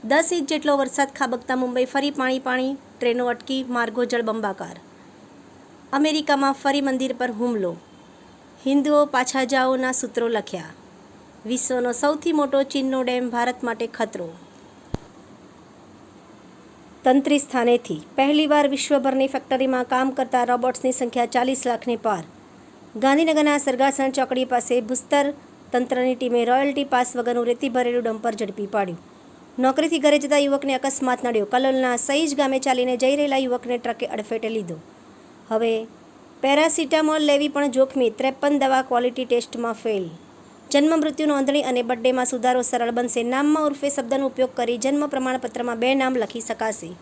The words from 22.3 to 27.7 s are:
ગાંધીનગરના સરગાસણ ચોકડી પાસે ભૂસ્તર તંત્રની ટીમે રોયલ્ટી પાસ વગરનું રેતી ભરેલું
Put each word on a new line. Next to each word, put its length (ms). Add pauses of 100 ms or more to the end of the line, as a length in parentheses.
ગાંધીનગરના 600
સરગાસણ 520
ચોકડી 360
પાસે 360
ભૂસ્તર 520 (380)
તંત્રની 440
ટીમે 300
રોયલ્ટી 380
પાસ 320
વગરનું 300
રેતી 240
ભરેલું 340